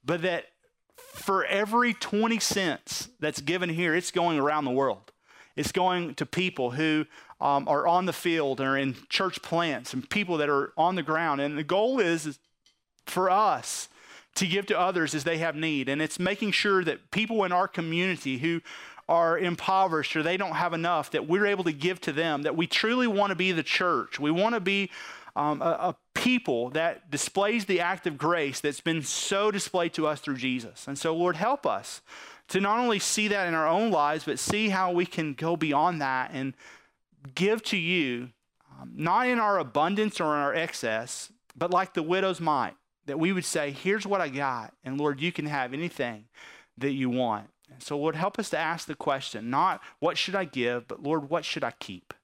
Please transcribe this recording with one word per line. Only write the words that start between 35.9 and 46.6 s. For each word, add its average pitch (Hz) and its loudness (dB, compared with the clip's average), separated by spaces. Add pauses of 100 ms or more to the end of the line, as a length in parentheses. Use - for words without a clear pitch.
that 131 0
and 135 -4 (840)
give 208 2
to - -2
you, 139 0 (400)
um, 131 -18
not 196 2
in 247 2
our 208 4
abundance 175 0
or 151 2
in 147 2
our 143 0
excess, 123 -4 (240)
but 165 -2
like 185 0
the 170 0
widow's 185 0
mite, 143 0 (320)
that 143 -6
we 180 2
would 180 -2
say, 147 -2
"Here's 196 -2
what 196 0
I 160 0
got, 131 -4
and 135 -6
Lord, 143 0
you 170 0
can 151 -6
have 135 -2
anything 131 -4 (520)